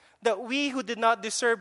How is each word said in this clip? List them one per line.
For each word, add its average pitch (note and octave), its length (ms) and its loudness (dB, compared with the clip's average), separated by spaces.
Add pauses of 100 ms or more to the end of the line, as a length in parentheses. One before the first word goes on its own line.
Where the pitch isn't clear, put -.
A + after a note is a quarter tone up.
(220)
that A3 220 0
we C#4 260 -2
who B3+ 140 -4
did A3+ 140 -6
not A3+ 260 4
deserve A3+ 380 0